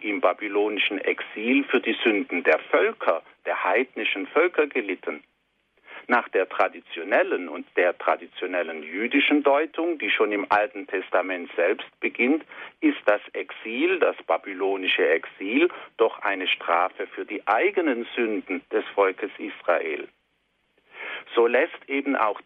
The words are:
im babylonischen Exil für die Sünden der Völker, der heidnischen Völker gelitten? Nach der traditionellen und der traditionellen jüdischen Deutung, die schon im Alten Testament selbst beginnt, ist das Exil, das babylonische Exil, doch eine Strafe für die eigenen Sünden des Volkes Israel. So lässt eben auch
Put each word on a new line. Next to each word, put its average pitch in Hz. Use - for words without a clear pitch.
im 104
babylonischen 101
Exil 117
für 127
die 110
Sünden 95
der 156
Völker, 151
der -
heidnischen 101
Völker 165
gelitten? 95
Nach 120
der 95
traditionellen 92
und 78
der 87
traditionellen 82
jüdischen 120
Deutung, 156
die 104
schon 104
im 101
Alten 104
Testament 92
selbst 87
beginnt, 131
ist 147
das 104
Exil, 123
das -
babylonische 92
Exil, 95
doch -
eine 98
Strafe 87
für -
die -
eigenen 139
Sünden 104
des 107
Volkes 95
Israel. 82
So 117
lässt 127
eben 139
auch 107